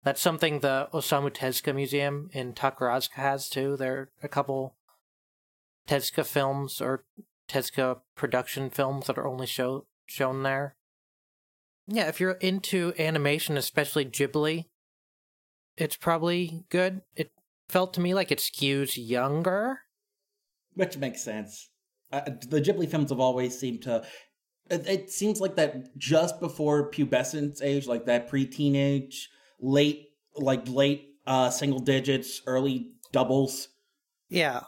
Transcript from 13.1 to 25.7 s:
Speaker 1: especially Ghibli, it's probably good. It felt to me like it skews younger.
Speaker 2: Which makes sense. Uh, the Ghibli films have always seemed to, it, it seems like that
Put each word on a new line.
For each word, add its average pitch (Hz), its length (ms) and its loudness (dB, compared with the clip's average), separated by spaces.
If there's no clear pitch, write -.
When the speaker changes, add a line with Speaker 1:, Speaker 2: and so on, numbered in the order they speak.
Speaker 1:
especially 143 480 0
Ghibli, 151 600 0
it's 151 220 -4
probably 170 720 0
good. 185 320 0
It 160 160 -6
felt 185 280 2
to 175 60 0
me 175 120 2
like 190 180 0
it 135 80 0
skews 139 560 0
younger. 156 840 0
Speaker 2:
Which 180 220 0
makes 135 260 -4
sense. 107 480 -8
Uh, 139 100 -4
the 151 140 2
Ghibli 170 280 2
films 147 200 0
have 127 100 -2
always 127 380 2
seemed 120 260 -6
to, 117 220 -2
it, 165 180 -2
it 190 240 -2
seems 208 300 0
like 190 140 0
that 143 420 0